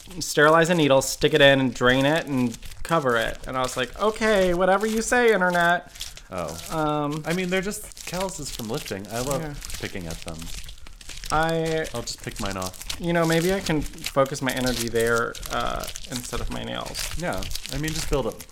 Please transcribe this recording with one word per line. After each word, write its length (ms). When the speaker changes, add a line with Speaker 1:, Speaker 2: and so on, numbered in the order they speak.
Speaker 1:
sterilize 520
a 40
needle, 280
stick 320
it 60
in, 180
and 120
drain 360
it, 180
and 320
cover 340
it." 300
And 100
I 60
was 160
like, 140
"Okay, 540
whatever 320
you 160
say, 280
internet." 600
Speaker 2:
Oh. 260
Speaker 1:
Um, 520
Speaker 2:
I 60
mean, 180
they're 100
just 460
calluses 480
from 140
lifting. 420
I 80
love 240
Speaker 1:
Yeah. 100
Speaker 2:
picking 280
at 140
them. 160
Speaker 1:
I 640
Speaker 2:
I'll 80
just 220
pick 160
mine 180
off. 260
Speaker 1:
You 140
know, 100
maybe 300
I 60
can 220
focus 600
my 100
energy 380
there, 440
uh, 340
instead 320
of 80
my 140
nails. 440
Speaker 2:
Yeah. 220
I 60
mean, 160
just 160
build 160
up 80